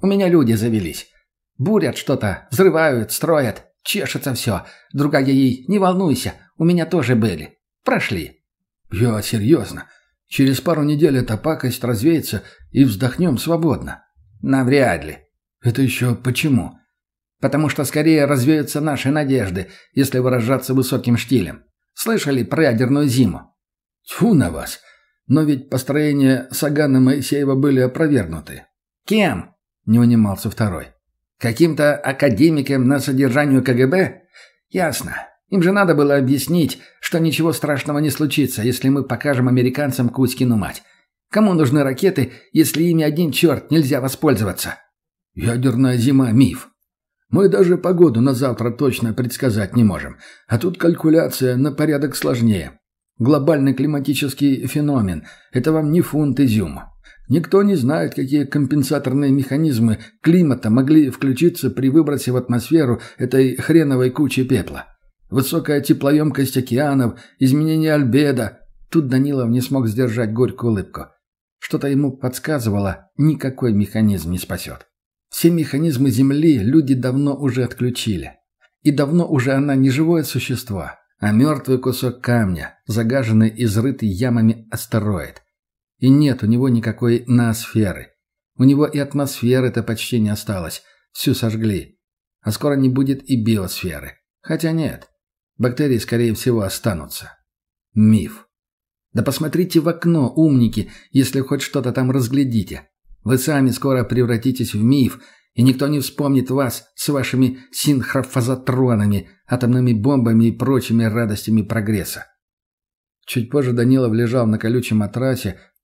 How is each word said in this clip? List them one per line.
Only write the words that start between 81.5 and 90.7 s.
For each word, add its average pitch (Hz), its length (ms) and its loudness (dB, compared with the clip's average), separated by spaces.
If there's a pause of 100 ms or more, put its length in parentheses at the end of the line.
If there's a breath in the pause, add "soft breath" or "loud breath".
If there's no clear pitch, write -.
кусок 127 420 -4
камня, 101 640 -2
загаженный, 113 720 2
изрытый 113 520 -2
ямами 113 600 0
астероид. 101 720 -6 (560)
И 127 120 2
нет 139 340 4
у 104 40 0
него 123 220 2
никакой 117 580 0
ноосферы. 113 800 0 (480)
У 127 80 2
него 143 200 4
и 147 140 -4
атмосферы-то 131 840 -2
почти 117 360 -4
не 107 100 2
осталось, 98 540 -8 (300 soft breath)